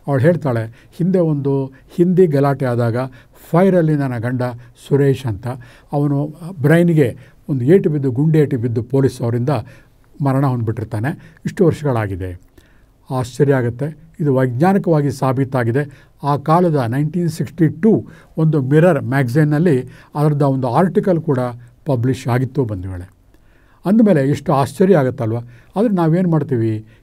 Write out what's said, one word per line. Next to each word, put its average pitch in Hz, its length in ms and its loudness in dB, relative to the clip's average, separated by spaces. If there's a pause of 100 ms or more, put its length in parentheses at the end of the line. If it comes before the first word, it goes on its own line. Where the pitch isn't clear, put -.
ಅವಳು 139 140 0
ಹೇಳ್ತಾಳೆ, 135 760 -2
"ಹಿಂದೆ 185 220 0
ಒಂದು 139 460 -2
ಹಿಂದಿ 180 640 0
ಗಲಾಟೆ 139 380 0
ಆದಾಗ 120 320 0 (540)
ಫೈರಲ್ಲಿ 175 440 4
ನನ್ನ 131 220 -2
ಗಂಡ 120 240 -4 (460)
ಸುರೇಶ್ 139 380 2
ಅಂತ, 110 220 -6 (440)
ಅವನು 147 420 -2 (280)
ಬ್ರೈನ್ಗೆ 156 560 2 (320)
ಒಂದು 127 160 -4
ಏಟು 185 240 4
ಬಿದ್ದು, 139 220 -2
ಗುಂಡೇಟು 143 460 2
ಬಿದ್ದು 113 260 -4
ಪೊಲೀಸ್ 135 380 0
ಅವರಿಂದ 120 280 -2 (720)
ಮರಣ 135 220 0
ಹೊಂದ್ಬಿಟ್ಟಿರ್ತಾನೆ. 113 920 -6 (100)
ಇಷ್ಟು - 200 0
ವರ್ಷಗಳಾಗಿದೆ." 110 840 -4 (640)
ಆಶ್ಚರ್ಯ 135 420 -2
ಆಗುತ್ತೆ. 123 440 -4 (220)
ಇದು 147 160 0
ವೈಜ್ಞಾನಿಕವಾಗಿ 147 760 2
ಸಾಬೀತಾಗಿದೆ. 131 960 -2 (140)
ಆ 143 140 0
ಕಾಲದ 160 380 2
ನೈನ್ಟೀನ್ 147 540 -2
ಸಿಕ್ಸ್ಟಿ 156 380 -2
ಟೂ 160 380 0 (320)
ಒಂದು 160 240 2
ಮಿರರ್ 147 420 4
ಮ್ಯಾಗಝೈನ್‌ನಲ್ಲಿ 139 840 0 (260)
ಅದರದ 147 260 0
ಒಂದು 135 260 0
ಆರ್ಟಿಕಲ್ 170 520 0
ಕೂಡ 135 200 -2 (460)
ಪಬ್ಲಿಷ್ 127 420 -2
ಆಗಿತ್ತು 123 380 0
ಬಂಧುಗಳೇ. 92 440 -10 (760)
ಅಂದಮೇಲೆ 190 440 4
ಎಷ್ಟು 147 240 -2
ಆಶ್ಚರ್ಯ 175 420 2
ಆಗುತ್ತಲ್ವ? 123 420 0 (380)
ಆದರೆ 208 180 0
ನಾವೇನು 175 360 2
ಮಾಡ್ತೀವಿ, 117 560 -2 (180)